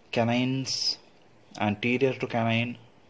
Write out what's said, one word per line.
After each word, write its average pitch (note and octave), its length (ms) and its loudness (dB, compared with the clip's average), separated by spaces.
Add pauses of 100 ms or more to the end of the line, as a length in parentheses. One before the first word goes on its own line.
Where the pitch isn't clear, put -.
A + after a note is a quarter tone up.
(120)
canines, B2+ 840 0 (600)
anterior A#2+ 540 2
to A#2+ 140 -6
canine, A2+ 500 0 (340)